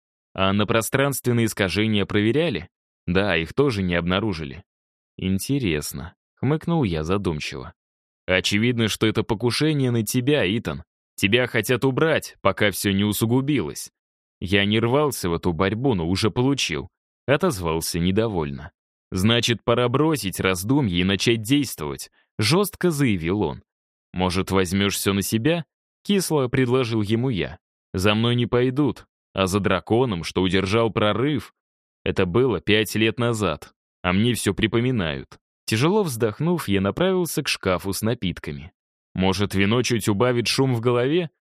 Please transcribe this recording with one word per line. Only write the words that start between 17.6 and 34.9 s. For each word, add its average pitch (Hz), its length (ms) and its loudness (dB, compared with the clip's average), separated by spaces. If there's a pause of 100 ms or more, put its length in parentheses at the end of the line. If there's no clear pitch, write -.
недовольно. 85 760 -2 (400)
"Значит, 113 500 0
пора 123 260 2
бросить 120 520 0
раздумья 95 560 0
и 90 80 2
начать 104 380 0
действовать", 104 680 -2 (280)
жёстко 175 520 0
заявил 104 520 0
он. 71 200 -4 (500)
"Может, 92 380 0
возьмёшь 95 460 2
всё - 160 0
на 98 100 2
себя?" — 147 420 0 (400)
кисло 160 440 2
предложил 123 540 2
ему 113 260 0
я. 82 300 -4 (360)
"За 98 200 4
мной 117 200 2
не 120 120 0
пойдут, 127 600 0 (280)
а 95 120 2
за 95 140 2
драконом, 95 640 0
что - 180 0
удержал 98 480 2
прорыв. 110 640 -2 (500)
Это 95 220 0
было 104 340 2
пять 107 340 2
лет 110 240 2
назад, 107 540 -2 (300)
а 90 100 0
мне 110 220 2
всё 98 200 0
припоминают". 98 840 -2 (260)